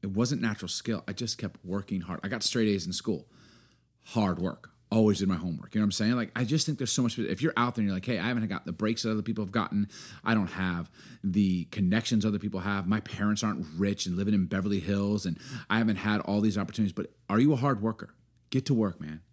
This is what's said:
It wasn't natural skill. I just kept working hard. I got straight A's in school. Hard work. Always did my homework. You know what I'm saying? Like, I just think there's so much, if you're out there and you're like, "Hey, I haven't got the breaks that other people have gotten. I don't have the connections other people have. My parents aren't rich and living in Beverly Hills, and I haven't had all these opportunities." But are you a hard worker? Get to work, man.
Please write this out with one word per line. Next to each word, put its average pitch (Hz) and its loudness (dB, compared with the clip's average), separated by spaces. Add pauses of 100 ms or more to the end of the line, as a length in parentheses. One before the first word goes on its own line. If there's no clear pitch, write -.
It 98 -4
wasn't 117 0
natural 107 -2
skill. - -4
I 104 -6
just 113 -6
kept - -8
working 95 -4
hard. 87 -8
I 101 -6
got 110 -4
straight 113 2
A's 95 2
in 90 -6
school. - -4 (800)
Hard 98 0
work. - -6 (220)
Always 107 6
did 98 2
my 92 2
homework. 80 -6
You 110 0
know 107 4
what - 4
I'm 101 2
saying? 110 2
Like, 117 -2
I 120 0
just 143 2
think 151 -2
there's 127 -2
so 135 2
much, 120 0
if 101 -2
you're 156 2
out 120 0
there 117 0
and 101 2
you're 95 0
like, 92 -4
"Hey, 110 0
I 98 -2
haven't 120 0
got 90 -4
the 78 -6
breaks 107 0
that 110 0
other 107 0
people 110 -2
have 95 -6
gotten. 104 0 (360)
I 113 2
don't 98 2
have 87 -2 (320)
the 92 2
connections 104 2
other 104 0
people 98 -4
have. 98 -2
My 104 2
parents 104 0
aren't 104 -2 (100)
rich 101 0
and 90 -2
living 101 2
in 95 4
Beverly 98 0
Hills, 101 0
and 82 -4 (300)
I 110 4
haven't 110 2
had 107 0
all 104 2
these 104 2
opportunities." 98 -2
But - -6 (160)
are 104 4
you 147 6
a - 4
hard 123 0
worker? 113 -4 (380)
Get 135 0
to 147 4
work, 104 0
man. 78 -10 (120)